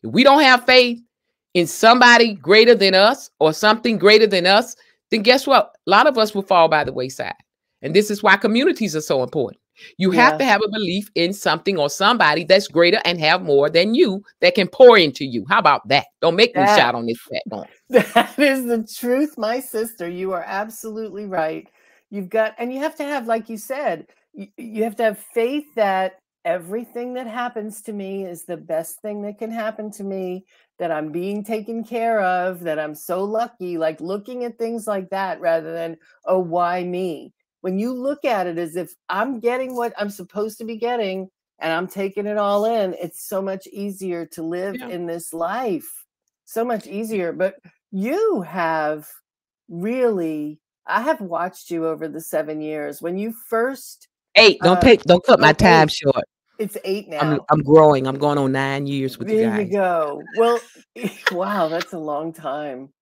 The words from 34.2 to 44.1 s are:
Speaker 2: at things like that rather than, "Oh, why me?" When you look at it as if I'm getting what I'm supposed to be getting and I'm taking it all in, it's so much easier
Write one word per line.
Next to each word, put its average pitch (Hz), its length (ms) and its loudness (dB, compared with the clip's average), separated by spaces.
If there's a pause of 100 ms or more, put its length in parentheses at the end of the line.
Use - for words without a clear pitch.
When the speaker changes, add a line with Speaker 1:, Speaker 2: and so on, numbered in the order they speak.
Speaker 2:
at 226 120 -12
things 226 300 -6
like 190 220 -6
that 190 320 -6
rather 165 320 -2
than, 165 240 -8 (280)
"Oh, 190 140 2
why 175 440 -2
me?" 180 500 -8 (280)
When 190 160 -4
you 240 160 -4
look 277 320 -6
at 196 220 -2
it 165 100 -8
as 165 200 -8
if 175 180 -10 (140)
I'm 226 300 -4
getting 254 360 -4
what 240 220 -4
I'm 202 120 -6
supposed 208 500 -10
to 226 60 -14
be 220 120 -10
getting 208 520 -6 (300)
and 160 140 -4
I'm 180 140 -4
taking 196 380 -8
it 208 120 -4
all 202 280 0
in, 214 360 -2
it's - 260 -14
so 190 140 -6
much 190 260 -10
easier 190 600 -10